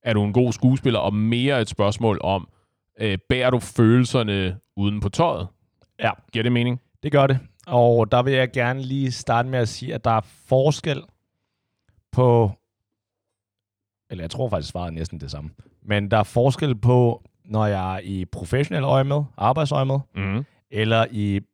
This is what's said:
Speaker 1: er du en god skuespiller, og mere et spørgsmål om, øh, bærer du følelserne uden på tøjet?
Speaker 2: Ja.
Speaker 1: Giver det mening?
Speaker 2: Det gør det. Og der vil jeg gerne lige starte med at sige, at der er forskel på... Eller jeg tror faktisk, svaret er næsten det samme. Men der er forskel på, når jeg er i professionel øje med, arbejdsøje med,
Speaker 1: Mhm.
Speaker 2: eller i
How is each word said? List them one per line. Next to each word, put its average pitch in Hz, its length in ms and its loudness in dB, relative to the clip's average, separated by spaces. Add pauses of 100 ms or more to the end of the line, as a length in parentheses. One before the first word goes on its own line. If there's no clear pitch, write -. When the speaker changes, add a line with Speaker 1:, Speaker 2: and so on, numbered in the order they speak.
Speaker 1:
er 120 100 -2
du 104 120 2
en 104 80 -2
god 120 200 2
skuespiller, 127 480 2
og 98 140 -2
mere 120 460 0
et 110 80 -2
spørgsmål 104 540 0
om, 90 260 -2 (520)
øh, 104 180 -2 (100)
bærer 127 220 2
du 123 80 2
følelserne 110 1000 2 (180)
uden 101 240 -2
på 104 80 -2
tøjet? 139 400 -2 (520)
Speaker 2:
Ja. 110 100 0 (220)
Speaker 1:
Giver 113 100 -2
det 120 100 0
mening? 120 280 0 (220)
Speaker 2:
Det 147 100 -6
gør 139 140 4
det. 135 120 2 (280)
Og 117 460 4
der 123 100 4
vil 135 100 0
jeg 127 200 0
gerne 127 300 -2
lige 131 300 -2
starte 123 360 -2
med 131 100 -2
at 117 100 0
sige, - 260 -10
at - 100 -10
der 117 60 2
er 110 100 2 (260)
forskel 139 560 0 (1080)
på... 120 400 4 (1600)
Eller 87 140 -12
jeg 82 60 -8
tror 127 180 -4
faktisk, 90 220 -4
svaret 87 160 -8
er 85 60 -8
næsten 80 280 -8
det 69 100 -12
samme. 73 200 -12 (320)
Men 101 280 -2
der 113 80 2
er 104 40 2
forskel 127 520 0
på, 120 480 2 (220)
når 107 220 -2
jeg 95 300 -2
er 95 80 -10
i 92 200 -6
professionel 139 600 -4
øje 135 200 2
med, 143 180 -2 (140)
arbejdsøje 139 480 0
med, 135 140 0 (160)
Speaker 1:
Mhm. 98 300 -4 (260)
Speaker 2:
eller 110 400 2
i 101 300 -2 (140)